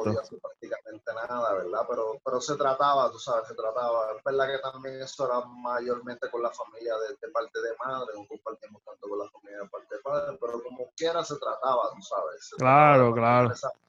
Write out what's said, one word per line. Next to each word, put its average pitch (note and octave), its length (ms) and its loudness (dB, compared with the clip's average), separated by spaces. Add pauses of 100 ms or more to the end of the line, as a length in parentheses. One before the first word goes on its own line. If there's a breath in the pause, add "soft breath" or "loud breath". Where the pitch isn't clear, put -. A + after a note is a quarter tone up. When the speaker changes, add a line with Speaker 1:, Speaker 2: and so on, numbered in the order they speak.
Speaker 1:
podido G#2+ 180 0
hacer - 200 -16
prácticamente A2 720 -10
nada, A#2 400 -2
¿verdad? F#2+ 340 0
Pero, A2+ 380 -2
pero B2+ 160 0
se D3 160 -2
trataba, C#3 540 4
tú A2+ 80 -16
sabes, A2+ 280 -2
se A#2 80 -14
trataba. A#2 640 0
Es - 80 -16
verdad C3+ 220 2
que C3+ 120 -2 (120)
también C3 300 -12
eso C3 260 -6
era B2 180 0
mayormente B2 840 -4
con A#2+ 140 -4
la A#2 80 0
familia A#2 460 -8
de, G#2+ 180 -4 (100)
de A2+ 60 -12
parte A2+ 300 -4
de A2+ 160 -2
madre, C3 380 -6
no G#2 120 -14
compartimos A2 560 -14
tanto - 240 -16
con G2+ 120 -6
la G2+ 100 -8
familia G2+ 340 -18
de G2 60 -14
parte - 260 -12
de - 60 -12
padre, C#3+ 400 -4
pero A#2+ 200 -4
como B2+ 360 -10
quiera E3 260 -2
se D3 140 -6
trataba, B2 460 0 (120)
tú - 60 -20
sabes, - 480 -6
se - 80 -12
Speaker 2:
Claro, C3 560 8
Speaker 1:
trataba - 20 0
de A#2 60 2
mantener A#2+ 260 8
Speaker 2:
claro. A#2 60 0
Speaker 1:
esa, B2+ 180 -6 (180)